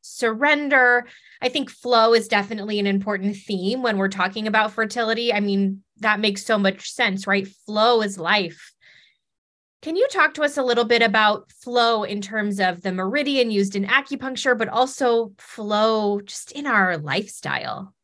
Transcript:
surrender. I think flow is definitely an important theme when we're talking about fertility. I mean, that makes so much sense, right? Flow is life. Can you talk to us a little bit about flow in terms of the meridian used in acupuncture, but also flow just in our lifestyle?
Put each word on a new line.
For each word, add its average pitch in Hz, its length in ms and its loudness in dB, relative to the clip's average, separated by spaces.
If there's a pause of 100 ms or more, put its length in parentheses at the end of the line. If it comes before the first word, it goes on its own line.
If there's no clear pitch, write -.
surrender. 247 1040 2 (340)
I 254 80 -2
think 269 220 -4
flow 233 420 4
is 226 140 4
definitely 208 520 -2
an 202 80 0
important 196 480 -2
theme 202 460 -4
when 220 160 0
we're 190 100 2
talking 196 400 -4
about 214 240 0
fertility. 226 640 -2
I 208 60 0
mean, 196 420 0 (160)
that 214 220 0
makes 208 260 -2
so 220 140 2
much 190 320 -2
sense, 196 340 -2
right? 196 220 0 (180)
Flow 220 360 4
is 196 180 -4
life. 175 520 -2 (1120)
Can 320 140 -6
you 480 120 2
talk 311 280 2
to 302 80 0
us 294 140 0
a 269 60 0
little 240 220 2
bit 233 160 4
about 214 500 2
flow 233 520 0
in 202 180 -6
terms 208 380 -4
of 180 220 0
the 190 100 -4
meridian 240 600 0
used 196 240 0
in 196 100 -2
acupuncture, 254 720 0
but 226 120 -2
also 240 680 0
flow 208 840 0
just - 320 -14
in 285 120 -8
our 190 320 2
lifestyle? 147 960 -6 (100)